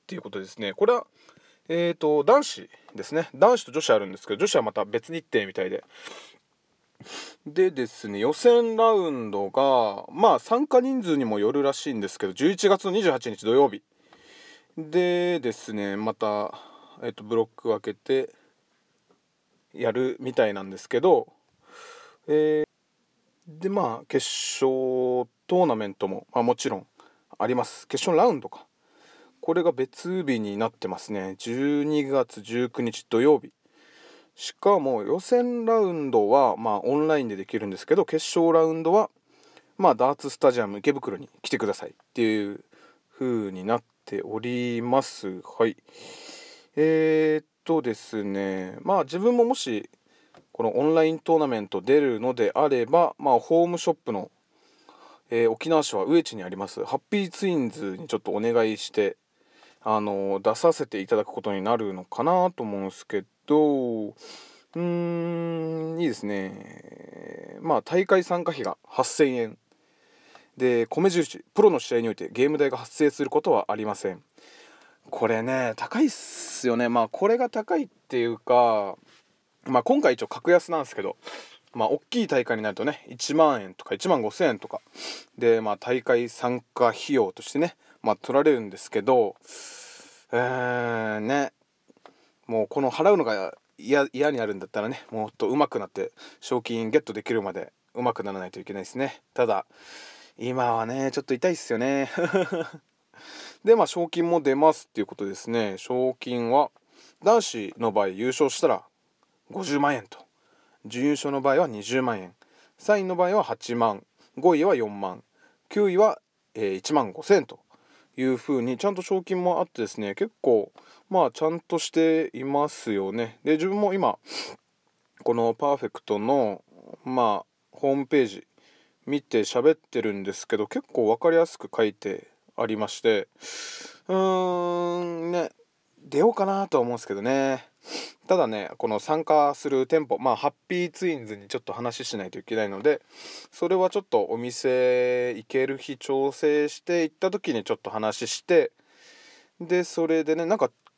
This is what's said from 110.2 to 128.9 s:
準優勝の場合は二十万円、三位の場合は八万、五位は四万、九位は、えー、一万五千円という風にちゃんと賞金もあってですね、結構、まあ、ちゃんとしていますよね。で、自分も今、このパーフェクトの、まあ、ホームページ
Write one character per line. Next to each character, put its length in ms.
準 180
優 80
勝 200
の 100
場 120
合 80
は 60
二 140
十 200
万 180
円、 160
三 240
位 40
の 100
場 120
合 100
は 60
八 320
万、 300
五 180
位 100
は 100
四 240
万、 240
九 200
位 80
は、 220
え 180
ー、 20
一 200
万 180
五 120
千 140
円 80
と 140
い 60
う 140
風 240
に 160
ち 80
ゃ 60
ん 40
と 60
賞 220
金 200
も 160
あ 40
っ 40
て 140
で 60
す 120
ね、 160
結 160
構、 300
ま 160
あ、 60
ち 120
ゃ 60
ん 100
と 200
し 120
て 420
い 100
ま 260
す 220
よ 200
ね。 320
で、 100
自 140
分 120
も 140
今、 240
こ 100
の 200
パ 220
ー 20
フ 80
ェ 40
ク 140
ト 160
の、 440
ま 400
あ、 120
ホ 220
ー 20
ム 120
ペ 160
ー 20
ジ 220